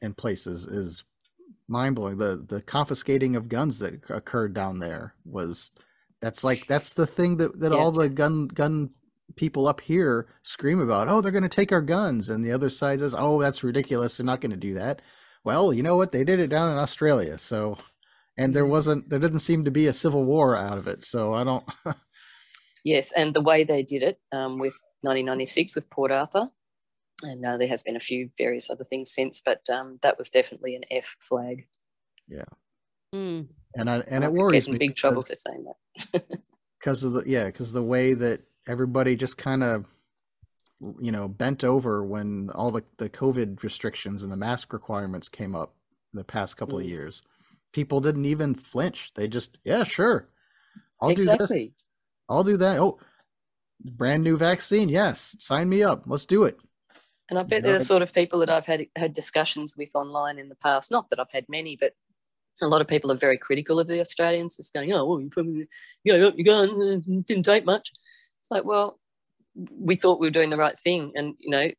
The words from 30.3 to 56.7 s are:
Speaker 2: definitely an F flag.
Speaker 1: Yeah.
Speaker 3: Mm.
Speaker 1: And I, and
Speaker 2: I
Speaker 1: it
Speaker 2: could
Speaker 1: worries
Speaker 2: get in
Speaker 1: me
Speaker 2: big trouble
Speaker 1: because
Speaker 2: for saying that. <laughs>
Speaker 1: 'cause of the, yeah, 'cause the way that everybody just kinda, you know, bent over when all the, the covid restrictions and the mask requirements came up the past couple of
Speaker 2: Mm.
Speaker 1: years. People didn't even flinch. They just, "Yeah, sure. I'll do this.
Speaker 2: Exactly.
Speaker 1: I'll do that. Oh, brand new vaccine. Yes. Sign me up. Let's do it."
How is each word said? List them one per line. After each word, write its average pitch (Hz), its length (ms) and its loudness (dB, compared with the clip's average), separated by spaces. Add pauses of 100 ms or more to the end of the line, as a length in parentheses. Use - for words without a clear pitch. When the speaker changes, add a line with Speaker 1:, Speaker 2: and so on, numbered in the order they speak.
Speaker 2:
definitely 127 460 0
an 127 140 -16
F - 280 -6
flag. 123 480 -6 (640)
Speaker 1:
Yeah. 71 160 -14 (720)
Speaker 3:
Mm. 175 340 -8 (260)
Speaker 1:
And 120 160 -2
I, 120 80 2 (100)
and 135 160 0
Speaker 2:
I 151 40 2
Speaker 1:
it - 20 -2
Speaker 2:
could 170 80 2
Speaker 1:
worries 185 280 6
Speaker 2:
get - 20 -8
in 135 60 -6
Speaker 1:
me 117 40 0
Speaker 2:
big 143 160 0
trouble 131 280 2
Speaker 1:
because - 200 -10
Speaker 2:
for - 80 -8
saying - 140 -12 (480)
that. 175 100 0 (340)
<laughs> - 240 -20
Speaker 1:
'cause 131 220 -2
of 127 120 -2
the, 127 120 -2
yeah, 117 240 0
'cause 113 220 -10
the 120 100 -2
way 127 320 2
that 117 280 0 (260)
everybody 127 480 2
just 127 200 -4
kinda, 123 480 0 (1160)
you 117 100 -4
know, 101 180 -4
bent 131 360 -2
over 123 400 2
when 101 460 -6
all 117 200 -2
the, 110 140 -4 (140)
the 107 120 -6
covid 123 540 -2
restrictions 101 580 -8
and 98 80 -8
the 95 60 -8
mask 113 360 -4
requirements 101 560 -8
came 98 280 -10
up 80 180 -8 (400)
the 98 100 -10
past - 320 -6
couple 139 220 -8
of - 60 -8
Speaker 2:
Mm. - 40 -10
Speaker 1:
years. 85 340 -12 (500)
People 143 280 -2
didn't 143 260 0
even 147 280 0
flinch. - 600 -6
They 107 140 -2
just, 117 360 -8
"Yeah, 220 200 0
sure. 202 440 0 (720)
I'll 143 80 4
do 175 60 4
this. 190 100 4
Speaker 2:
Exactly. 202 480 2 (560)
Speaker 1:
I'll 156 140 4
do 202 140 4
that. 185 200 4
Oh, 185 200 2 (840)
brand 127 400 0
new 160 140 4
vaccine. 180 540 2
Yes. 170 480 0
Sign 151 320 0
me 196 120 4
up. 190 240 2
Let's 139 200 -4
do 202 180 4
it." - 160 0 (720)